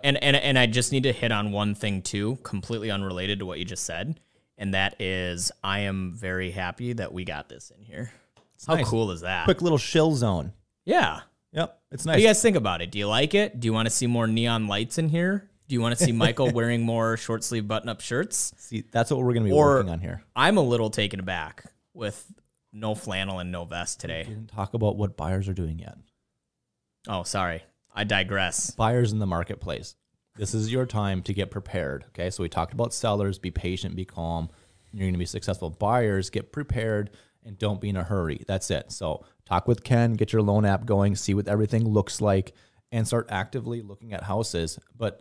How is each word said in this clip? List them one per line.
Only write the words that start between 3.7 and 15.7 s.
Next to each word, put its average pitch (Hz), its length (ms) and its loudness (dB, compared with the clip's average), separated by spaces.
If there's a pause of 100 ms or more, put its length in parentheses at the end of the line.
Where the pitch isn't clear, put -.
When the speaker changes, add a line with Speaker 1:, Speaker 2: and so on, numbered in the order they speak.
Speaker 1:
said, 101 380 -6 (360)
and 98 160 -4
that 95 260 0
is 90 520 -4 (120)
I 98 180 -2
am 95 320 -2
very 92 380 -4
happy 95 420 -6
that 104 200 -6
we 90 120 -8
got 73 240 -8
this - 200 -20
in 104 140 -20
here. 110 280 -12 (440)
Speaker 2:
It's - 100 -20
Speaker 1:
How 165 100 2
Speaker 2:
nice. 127 140 2
Speaker 1:
cool 113 220 2
is 82 100 -8
that? 90 220 -2
Speaker 2:
Quick 175 180 4
little 165 160 4
shill 156 380 2
zone. 98 380 0 (320)
Speaker 1:
Yeah. 277 340 2 (320)
Speaker 2:
Yep. 160 280 -4 (120)
It's 139 140 -10
Speaker 1:
What 160 100 2
do 196 40 8
you 220 80 10
Speaker 2:
nice. 214 100 8
Speaker 1:
guys - 40 2
think 214 160 6
about 92 240 0
it? 90 100 -6
Do 101 60 -6
you 101 100 0
like 135 280 2
it? 208 240 2
Do 117 80 0
you 110 60 4
wanna 113 180 2
see 123 160 0
more 117 180 2
neon 113 420 2
lights 104 300 -2
in 160 120 2
here? 180 380 0 (200)
Do 139 80 -2